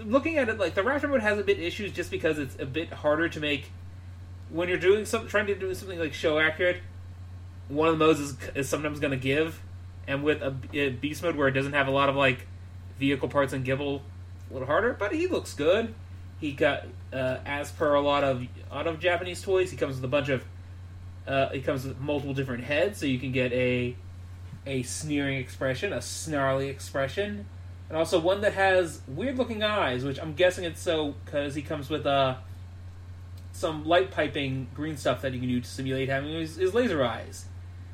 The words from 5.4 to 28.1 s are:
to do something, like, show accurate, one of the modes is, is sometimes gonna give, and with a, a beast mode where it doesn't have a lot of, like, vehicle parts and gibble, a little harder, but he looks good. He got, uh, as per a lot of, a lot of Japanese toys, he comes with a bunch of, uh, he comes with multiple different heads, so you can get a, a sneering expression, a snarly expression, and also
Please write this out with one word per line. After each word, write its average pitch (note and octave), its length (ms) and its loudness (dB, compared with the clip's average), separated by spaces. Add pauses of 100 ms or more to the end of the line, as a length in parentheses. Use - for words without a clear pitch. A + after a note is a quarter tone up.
to G3+ 80 2
do F#3+ 200 -4
something, F3+ 240 -8
like, D#3 160 -2
show D#3 240 2
accurate, D#3 400 4 (920)
one D3+ 200 4
of D#3+ 100 4
the D#3 60 6
modes D#3 160 8
is, C#3+ 160 -4 (180)
is C#3 140 -2
sometimes D3 320 -2
gonna C#3 160 2
give, C#3+ 440 2 (480)
and C#3 160 0
with D3 180 2
a, C#3 120 -2 (180)
a C#3+ 180 2
beast C#3+ 320 -4
mode E3 140 0
where C#3+ 120 4
it C3+ 40 2
doesn't C#3 220 0
have C#3 120 4
a C3+ 60 2
lot C#3 160 6
of, C#3 80 2
like, C3 300 4 (520)
vehicle C#3 300 2
parts C3+ 240 2
and C3 120 -2
gibble, C#3 380 0 (480)
a - 20 -12
little - 140 -6
harder, G3 260 4
but G3+ 220 -2
he E4 140 2
looks - 260 -2
good. F#3+ 400 4 (460)
He D3 120 -2
got, C#3 320 2 (280)
uh, B2+ 340 0
as C#3+ 260 -4
per D3 220 4
a C#3+ 60 8
lot C#3+ 240 4
of, C3 180 2 (280)
a - 40 -10
lot D3+ 120 -2
of D#3+ 140 -2
Japanese F3 400 0
toys, F#3 300 4
he - 60 -10
comes C#3+ 180 0
with C3 100 -6
a C3 40 -2
bunch C#3 200 2
of, C3+ 160 0 (800)
uh, C3+ 240 2
he C#3 100 -4
comes C3+ 260 -2
with C3+ 140 -8
multiple C#3+ 340 -2
different B2+ 300 -2
heads, D#3 340 2
so D#3+ 80 0
you C3 120 2
can C3+ 140 -4
get B2+ 200 2
a, B2 420 2 (720)
a C3+ 160 -2
sneering C#3 560 -2
expression, C3 540 -2
a A#2+ 100 -2
snarly C#3 640 0
expression, D3 800 -2 (420)
and D#3+ 100 -4
also E3 200 4